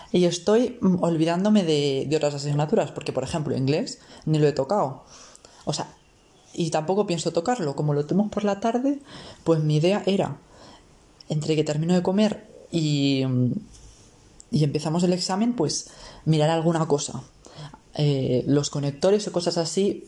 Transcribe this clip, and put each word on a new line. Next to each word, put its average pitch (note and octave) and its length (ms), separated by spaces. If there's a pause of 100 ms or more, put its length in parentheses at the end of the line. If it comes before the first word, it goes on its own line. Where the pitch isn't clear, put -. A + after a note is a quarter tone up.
(120)
y F3+ 140
estoy, G#3+ 540
mm, F3+ 220
olvidándome E3+ 600
de, C#3+ 440
de D3+ 80
otras D3 180
asignaturas, D3 580
porque, - 200
por B2+ 120
ejemplo, C3+ 320
inglés C#3+ 440 (260)
ni D#3 120
lo D3+ 80
he C#3+ 60
tocado. C3+ 520 (600)
O E3+ 80
sea, - 160 (640)
y E3 160
tampoco F3 360
pienso E3+ 260
tocarlo. E3+ 440
Como D3+ 160
lo D3 140
tenemos G3 240
por G#3 140
la G3+ 160
tarde, B3 400 (420)
pues D#3+ 180
mi D3+ 160
idea F#3 300
era, F#3 320 (880)
entre D#3 280
que D3+ 80
termino D3+ 300
de F3+ 80
comer G3+ 440 (240)
y, C#3 540 (1300)
y D3+ 140
empezamos D3+ 380
el F3+ 100
examen, G3 420
pues - 360 (340)
mirar D3+ 260
alguna E3 360
cosa. C#3+ 360 (720)
Eh, C3+ 500
los C#3+ 240
conectores D3+ 580
o - 40
cosas F3 260
así, F#3+ 500